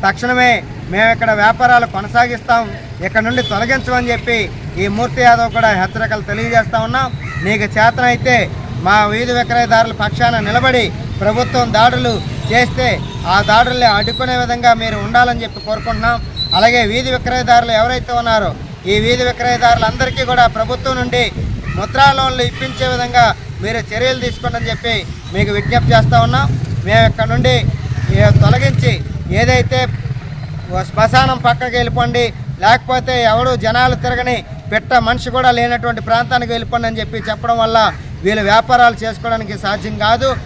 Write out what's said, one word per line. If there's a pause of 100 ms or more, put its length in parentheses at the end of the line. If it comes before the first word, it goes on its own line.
తక్షణమే (420)
మేము
ఇక్కడ (120)
వ్యాపారాలు (100)
కొనసాగిస్తాం, (420)
ఇక్కడ
నుండి
తొలగించమని
చెప్పి (440)
ఈ (100)
మూర్తి
యాదవ్
కూడా (100)
హెచ్చరికలు
తెలియజేస్తా
ఉన్నాం. (380)
మీకు (100)
చేతనైతే (500)
మా (140)
వీధి
విక్రయదారుల
పక్షాన (120)
నిలబడి (360)
ప్రభుత్వం (100)
దాడులు (360)
చేస్తే (460)
ఆ (120)
దాడుల్ని
అడ్డుకునే
విధంగా (100)
మీరు
ఉండాలని
చెప్పి
కోరుకుంటున్నాం. (380)
అలాగే (100)
వీధి
విక్రయదారులు
ఎవరైతే
ఉన్నారో (420)
ఈ
వీధి
విక్రయదారులందరికీ
కూడా (120)
ప్రభుత్వం
నుండి (560)
ముద్రా (120)
లోన్లు
ఇప్పించే
విధంగా (380)
మీరు (100)
చర్యలు
తీసుకోండి
అని
చెప్పి (400)
మీకు
విజ్ఞప్తి
చేస్తా (100)
ఉన్నాం. (400)
మేము
ఇక్కడ
నుండి (680)
ఏ-, (120)
తొలగించి (480)
ఏదైతే (1120)
శ్మశానం
పక్కకి
వెళ్ళిపోండి, (400)
లేకపోతే (160)
ఎవడు (140)
జనాలు
తిరగని (320)
పిట్ట (140)
మనిషి
కూడా
లేనటువంటి
ప్రాంతానికి
వెళ్ళిపోండి
అని
చెప్పి
చెప్పడం
వల్ల (460)
వీళ్ళు
వ్యాపారాలు
చేసుకోవడానికి (100)
సాధ్యం (120)
కాదు. (180)